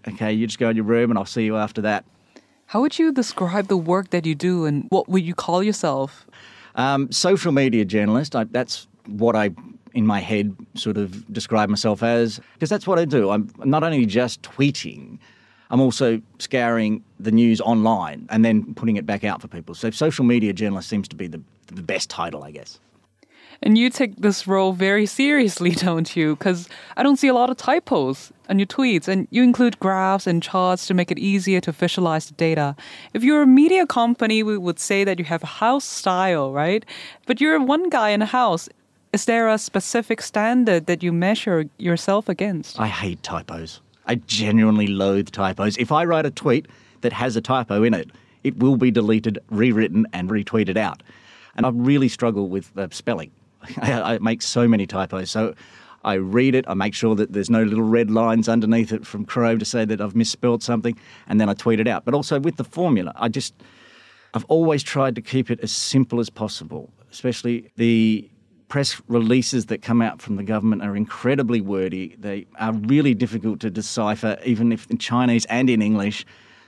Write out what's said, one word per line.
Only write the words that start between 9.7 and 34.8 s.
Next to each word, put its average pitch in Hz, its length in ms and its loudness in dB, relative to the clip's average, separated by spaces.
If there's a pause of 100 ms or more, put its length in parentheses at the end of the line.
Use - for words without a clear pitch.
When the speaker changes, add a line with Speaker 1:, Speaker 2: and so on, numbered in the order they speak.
Speaker 1:
in 113 120 2
my 101 140 2
head, 101 340 -2 (200)
sort 104 240 -6
of 101 340 -8
describe 107 380 0
myself 104 320 0
as, 117 360 0 (220)
'cause 156 80 -2
that's 202 180 -4
what 185 120 2
I 170 80 2
do. 123 240 2
I'm 104 200 -2 (140)
not 147 180 2
only 156 220 2
just 113 380 0
tweeting, - 760 -4 (520)
I'm 123 100 2
also 120 400 2 (180)
scouring 117 640 0 (160)
the 107 140 -4
news 113 300 6
online 107 640 0
and 113 160 4
then 110 300 2
putting 113 220 -2
it 101 100 -6
back 101 180 -4
out 104 160 -4
for - 80 -18
people. 87 260 -16
So 113 160 -6
social 147 360 0
media 113 260 2
journalist 98 360 -4
seems 101 200 -4
to - 80 -18
be 101 100 -10
the, 80 160 -14 (240)
the 92 160 -16
best - 260 -6
title, - 360 -8
I 76 80 -20
guess. 71 260 -20 (840)
Speaker 2:
And 214 160 4
you 240 140 4
take 233 260 -2
this 202 300 0
role 190 260 2
very 196 320 2
seriously, 240 640 2
<laughs> 170 160 0
don't 165 300 -2
you? 151 200 2
'Cause 175 320 -2 (280)
I - 60 0
don't 277 160 4
see 277 100 4
a 254 60 6
lot 247 160 4
of 254 80 -4
typos 180 760 0 (160)
on 196 100 2
your 196 80 2
tweets, 226 420 0
and 190 220 0
you 247 120 2
include 247 360 4
graphs 190 480 0
and 170 160 2
charts 180 440 0
to 190 80 0
make 180 160 0
it 175 80 -4
easier 190 420 0
to 175 120 -4
visualize 165 560 0
the - 60 -20
data. 151 400 0 (380)
If 226 100 -4
you're 294 200 6
a 285 40 6
media 320 380 8
company, 233 580 2
we 214 140 0
would 180 220 -2
say 196 260 0